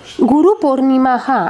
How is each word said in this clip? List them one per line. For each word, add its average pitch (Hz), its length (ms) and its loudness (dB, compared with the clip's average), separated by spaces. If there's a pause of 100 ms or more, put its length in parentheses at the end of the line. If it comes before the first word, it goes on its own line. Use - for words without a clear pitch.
(220)
गुरुपौर्णिमा 269 960 2
हा 226 300 -2